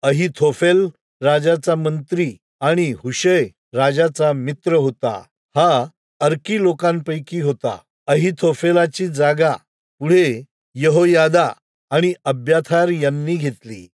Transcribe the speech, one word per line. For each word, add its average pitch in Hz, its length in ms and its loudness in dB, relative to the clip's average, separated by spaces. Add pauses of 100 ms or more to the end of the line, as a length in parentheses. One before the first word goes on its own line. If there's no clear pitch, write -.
अहिथोफेल 165 840 2 (360)
राजाचा 151 520 0
मंत्री 156 600 -4 (260)
आणि 160 300 0 (140)
हुशै 165 380 0 (320)
राजाचा 147 580 0
मित्र 143 420 -4
होता. 123 480 -2 (340)
हा 147 280 2 (360)
अर्की 160 420 -2
लोकांपैकी 170 760 -2
होता. 131 360 -4 (300)
अहिथोफेलाची 170 1000 0
जागा 151 440 0 (480)
पुढे 151 420 2 (340)
यहोयादा 160 720 4 (420)
आणि 170 220 0 (120)
अब्याथार 160 640 0
यांनी 151 480 -2
घेतली. 113 580 -8